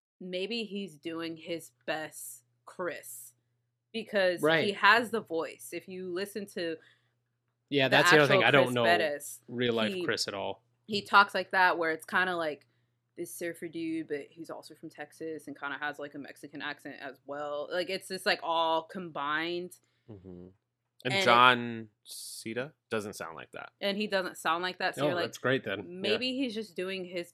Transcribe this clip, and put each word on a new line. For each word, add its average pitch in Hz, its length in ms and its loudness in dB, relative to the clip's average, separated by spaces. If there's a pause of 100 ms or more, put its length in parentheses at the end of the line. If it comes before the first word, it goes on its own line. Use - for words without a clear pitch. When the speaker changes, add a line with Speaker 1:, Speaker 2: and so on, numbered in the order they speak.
(200)
Speaker 1:
maybe 190 440 -4
he's 190 300 -8
doing 165 420 -8
his 165 340 -10 (160)
best - 560 -8 (240)
Chris - 680 -10 (600)
because 190 480 0
he 147 60 4
Speaker 2:
Right. 165 300 4
Speaker 1:
has 214 340 8
the 220 100 -2
voice. 160 520 -6
If 170 160 -8
you 185 240 -8
listen 202 420 -6
to 165 220 -4 (920)
Speaker 2:
Yeah, 135 200 4
Speaker 1:
the 135 80 4
Speaker 2:
that's 151 160 8
the 156 60 10
other 147 100 8
thing. 139 160 6
Speaker 1:
actual 120 40 6
Speaker 2:
I - 40 6
don't 135 140 8
Speaker 1:
Chris 123 80 -2
Speaker 2:
know 120 100 2
Speaker 1:
Bettis, 160 640 0
Speaker 2:
real 120 260 0
life 110 200 2
Speaker 1:
he, 180 100 -6
Speaker 2:
Chris 113 240 -2
at 104 60 -6
all. 98 280 -6 (240)
Speaker 1:
he 202 160 -4
talks 202 320 4
like 185 160 -4
that, 180 280 4
where 160 120 2
it's 160 160 -4
kinda 180 300 2
like 156 300 -4 (500)
this 170 180 -10
surfer 170 340 -8
dude, 160 400 -6
but 143 220 -6
he's 160 200 -16
also - 240 -16
from 160 140 -16
Texas 156 580 -12
and 143 120 -12
kinda 143 200 -6
has, 147 200 -6
like, 147 160 -10
a 147 40 -12
Mexican 143 440 -14
accent 143 400 -10
as 135 140 -12 (100)
well. 147 440 -6
Like, 180 200 -2
it's 190 180 -8
just, 190 160 -8
like, 185 180 2
all 165 420 2
combined. 165 880 -4 (380)
Speaker 3:
Mm-hmm. 95 180 -16
And 90 240 -16 (520)
Speaker 1:
And 123 100 0
it 196 100 2
Speaker 3:
John 120 640 6 (160)
Cena - 680 -10 (180)
doesn't 104 240 -4
sound 82 220 -10
like 65 160 -14
that. - 180 -12 (100)
Speaker 1:
And 196 180 -2
he 214 80 -2
doesn't 190 320 -4
sound 170 240 0
like 180 160 -6
that, 185 160 -2
so 139 80 -4
Speaker 2:
Oh, 147 40 2
Speaker 1:
you're - 100 2
like, - 100 0
Speaker 2:
that's - 120 -10
great 131 260 0
then. 101 160 -4
Yeah. - 40 -8 (160)
Speaker 1:
"Maybe 220 360 0
he's 254 180 -2
just 220 200 -8
doing 185 300 -6
his 175 300 -8